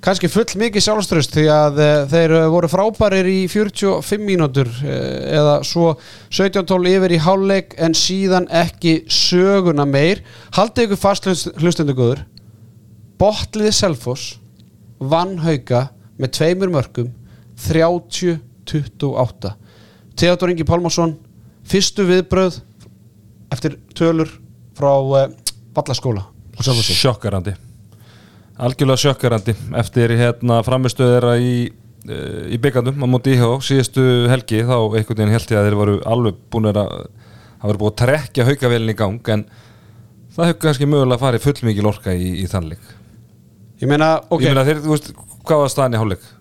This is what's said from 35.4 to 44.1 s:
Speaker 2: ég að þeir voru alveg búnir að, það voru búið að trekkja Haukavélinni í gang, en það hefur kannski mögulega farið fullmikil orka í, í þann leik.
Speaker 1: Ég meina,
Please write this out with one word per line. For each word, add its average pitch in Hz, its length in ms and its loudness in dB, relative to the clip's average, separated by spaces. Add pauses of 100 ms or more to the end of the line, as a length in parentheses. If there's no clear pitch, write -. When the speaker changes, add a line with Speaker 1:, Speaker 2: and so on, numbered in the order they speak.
Speaker 2:
ég 107 80 2
að 101 80 4
þeir 104 80 2
voru 104 200 2 (100)
alveg 113 320 0 (120)
búnir 107 300 0
að, 50 140 -4 (640)
það 104 80 -4
voru 101 140 -2
búið 104 100 0
að - 80 -12
trekkja 127 480 0
Haukavélinni 120 460 0
í - 20 -8
gang, 110 320 -4
en 107 160 -2 (880)
það 170 160 0
hefur 170 160 -2
kannski 143 240 0
mögulega 127 320 2
farið 123 240 0
fullmikil 110 420 0
orka 101 300 -2
í, 90 140 -2 (100)
í 92 80 -4
þann 85 240 -6
leik. - 160 -18 (960)
Speaker 1:
Ég 127 60 -2
meina, 151 200 2 (220)